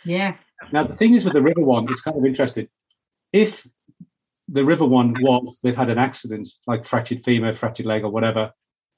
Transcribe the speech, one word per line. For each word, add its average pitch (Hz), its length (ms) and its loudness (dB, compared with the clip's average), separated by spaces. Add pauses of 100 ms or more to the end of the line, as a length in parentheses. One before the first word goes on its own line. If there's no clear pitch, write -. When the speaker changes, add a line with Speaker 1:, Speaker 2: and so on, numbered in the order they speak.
Speaker 1:
Yeah. 180 300 -4 (360)
Speaker 2:
Now, 151 120 0
the - 120 -6
thing 226 180 4
is 226 120 4
with 180 80 0
the 147 80 4
river 165 200 2
one, 123 280 2
it's 131 120 -6
kind 151 160 -6
of 131 80 2
interesting. 131 420 -2 (640)
If 208 340 0 (800)
the 139 180 0
river 156 200 2
one 123 360 4
was, 127 420 0
they've 123 120 0
had 127 140 0
an 113 80 -2
accident, 110 500 -4 (200)
like 117 180 -4
fractured 123 380 -4
femur, 113 300 0
fractured 110 320 -8
leg 110 180 -2
or 107 60 -6
whatever, 110 420 -2 (460)